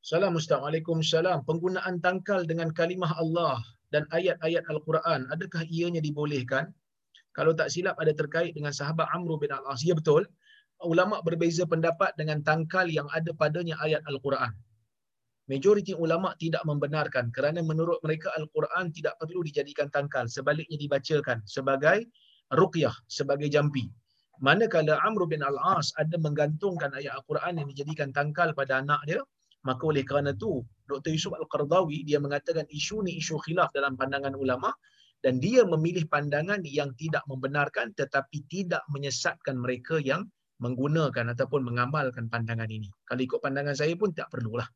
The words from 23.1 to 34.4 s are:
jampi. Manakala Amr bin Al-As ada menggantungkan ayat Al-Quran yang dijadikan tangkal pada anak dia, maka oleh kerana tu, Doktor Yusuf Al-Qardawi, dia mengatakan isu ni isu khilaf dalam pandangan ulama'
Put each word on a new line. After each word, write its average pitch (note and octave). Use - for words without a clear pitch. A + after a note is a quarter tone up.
jampi. C#3+
Manakala D#3
Amr F#3+
bin D3
Al-As D3+
ada E3
menggantungkan D3+
ayat C#3
Al-Quran E3
yang C#3
dijadikan C#3+
tangkal D3+
pada C3+
anak D3
dia, G3
maka B2+
oleh D3+
kerana C#3+
tu, C#3
Doktor C#3+
Yusuf D#3+
Al-Qardawi, D3+
dia D3
mengatakan C#3+
isu G3+
ni F3
isu D#3
khilaf D#3
dalam C#3
pandangan C#3
ulama' C3+